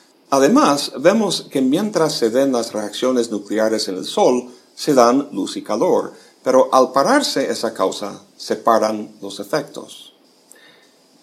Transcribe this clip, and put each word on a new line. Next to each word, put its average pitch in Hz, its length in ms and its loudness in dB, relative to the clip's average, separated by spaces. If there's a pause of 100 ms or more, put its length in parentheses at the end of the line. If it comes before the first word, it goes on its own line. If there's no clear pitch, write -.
(280)
Además, 143 680 2
vemos 190 520 2
que 135 120 -2
mientras 160 520 0
se 117 140 0
den 135 240 0
las 117 200 -2
reacciones 113 580 -2
nucleares 107 580 -2
en 92 80 -8
el - 80 -10
sol, 127 460 0 (240)
se - 180 -4
dan 127 400 4
luz 110 240 -6
y 98 60 -8
calor, 117 500 -2 (300)
pero 131 300 4
al 131 200 4
pararse 185 580 0
esa - 220 -4
causa, 98 500 -4 (140)
se - 200 -6
paran 107 640 0
los 98 180 -14
efectos. - 760 -10 (1080)